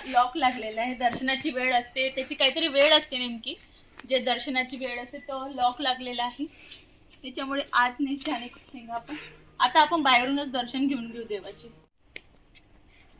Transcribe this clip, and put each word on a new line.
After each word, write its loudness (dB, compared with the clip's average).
लॉक 4
लागलेलं 0
आहे. -2
दर्शनाची 0
वेळ 0
असते, 0
त्याची -6
काहीतरी 2
वेळ 6
असते -2
नेमकी, -6
जे 4
दर्शनाची -2
वेळ -6
असते -14
तो -8
लॉक 0
लागलेला -2
आहे, -4
त्याच्यामुळे -4
आत 4
नाही -2
जाणे -4
देंगे -16
आपण. -8
आता 6
आपण 4
बाहेरूनच 2
दर्शन -2
घेऊन -2
घेऊ -10
देवाचे. -10